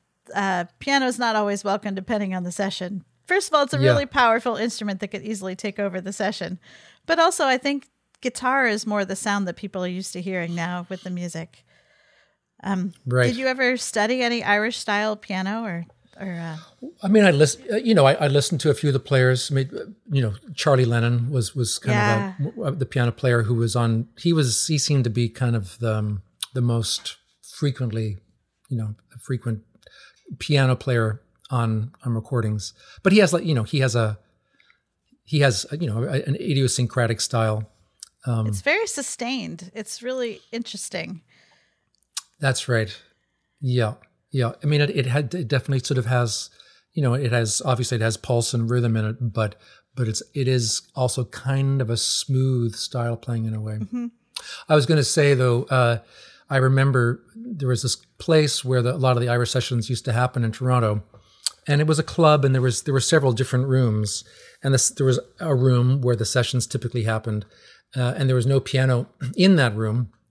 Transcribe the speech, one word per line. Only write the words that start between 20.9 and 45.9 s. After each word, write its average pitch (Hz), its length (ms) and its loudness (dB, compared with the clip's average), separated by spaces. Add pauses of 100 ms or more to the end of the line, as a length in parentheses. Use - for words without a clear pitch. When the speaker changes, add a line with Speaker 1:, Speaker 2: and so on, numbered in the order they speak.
Speaker 2:
was, 127 260 -2
was 123 240 -2
kind 208 160 0
Speaker 1:
Yeah. 202 440 2
Speaker 2:
of 139 60 -2
a, - 60 -4
w-, 190 240 -4
the 131 100 -4
piano 120 280 0
player 120 300 2
who 117 120 0
was 113 200 0
on, 113 420 0
he 170 160 2
was, 135 340 0
he 156 100 0
seemed 135 280 0
to 117 40 -2
be 113 200 0
kind 117 260 -2
of 95 240 -6
the, 113 160 0
um, 104 280 -4 (300)
the 127 80 -2
most 117 540 -2 (420)
frequently, 113 600 -4 (520)
you 123 80 -4
know, 107 180 -6 (200)
a 123 40 -20
frequent 120 420 -6 (800)
piano 135 360 2
player 113 460 -2 (280)
on, 113 440 -2 (100)
on 120 100 -2
recordings. 110 600 -4 (300)
But 190 100 4
he 214 60 8
has, 175 120 6
like, 170 140 0
you 160 100 0
know, 110 80 0
he 139 160 -2
has 127 160 2
a, 107 240 0 (1040)
he 151 160 0
has, 131 320 2
uh, 147 80 -4
you 165 80 -2
know, 113 160 -2
a, 139 200 -2
an 135 120 0
idiosyncratic 123 840 0
style. 110 500 -2 (540)
Um, 113 220 0
Speaker 1:
It's 101 140 -4
very 403 260 0
sustained. 196 840 -8
It's 214 300 -12
really 247 380 -6 (100)
interesting. 180 680 -10 (1160)
Speaker 2:
That's 135 300 0
right. 113 260 0 (640)
Yeah. 123 360 0 (360)
Yeah. 120 220 -2 (100)
I - 40 -2
mean, 147 140 4
it, 147 100 2
it 131 160 0
had, 131 260 0
it 165 140 -4
definitely 135 320 0
sort 131 180 -2